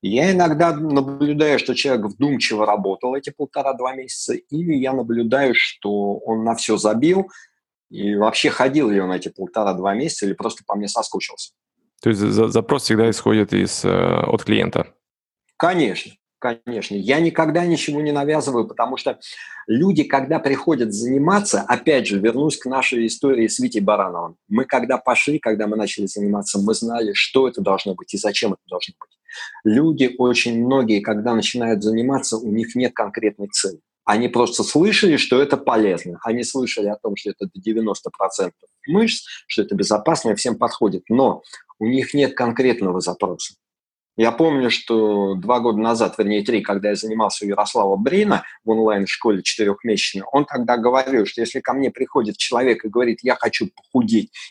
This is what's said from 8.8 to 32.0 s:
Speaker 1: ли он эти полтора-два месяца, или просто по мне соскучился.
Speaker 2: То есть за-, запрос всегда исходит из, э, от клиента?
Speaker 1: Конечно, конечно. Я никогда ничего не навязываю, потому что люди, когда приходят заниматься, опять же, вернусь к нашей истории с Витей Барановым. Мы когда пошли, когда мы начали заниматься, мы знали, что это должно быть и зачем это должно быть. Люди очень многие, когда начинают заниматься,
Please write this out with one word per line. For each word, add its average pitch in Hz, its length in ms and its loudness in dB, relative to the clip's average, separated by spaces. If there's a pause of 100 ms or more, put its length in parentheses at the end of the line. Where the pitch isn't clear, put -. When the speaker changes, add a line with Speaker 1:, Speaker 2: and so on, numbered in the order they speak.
Speaker 1:
ли 101 100 4
он 92 120 0
эти 92 180 -4
полтора-два 95 680 -2
месяца, 139 300 -4
или 98 80 0
просто - 320 -6
по 101 100 -4
мне 104 120 -4
соскучился. - 680 -6 (500)
Speaker 2:
То 123 60 2
есть 101 120 0
за-, 104 280 2
запрос 113 340 0
всегда 113 260 4
исходит 110 440 2
из, 95 300 0
э, 95 60 2
от 90 540 2
клиента? 101 500 0 (640)
Speaker 1:
Конечно, 165 540 0 (260)
конечно. 117 560 -6
Я 101 260 0
никогда 165 460 0
ничего 151 360 0
не 151 100 0
навязываю, 139 560 0
потому 127 300 -4
что - 220 -4 (460)
люди, 151 380 2
когда 139 340 0
приходят 131 560 0
заниматься, 139 760 2
опять 127 380 2
же, 101 140 0
вернусь 120 380 0
к - 100 -12
нашей 127 400 0
истории 117 400 2
с 107 100 -6
Витей 123 240 -2
Барановым. 92 560 0 (120)
Мы 113 160 0
когда 123 340 0
пошли, 147 400 0
когда 107 260 -2
мы 107 120 -2
начали 101 280 -4
заниматься, 101 540 -4
мы 107 160 0
знали, 113 380 -4
что 131 340 2
это 123 140 -6
должно 95 340 -2
быть - 180 -12
и 101 40 -4
зачем 104 360 -2
это - 140 -10
должно - 320 -10
быть. - 100 -20 (540)
Люди 127 540 4
очень 120 460 2
многие, 120 380 2
когда 107 320 -2
начинают 113 500 0
заниматься, 117 540 0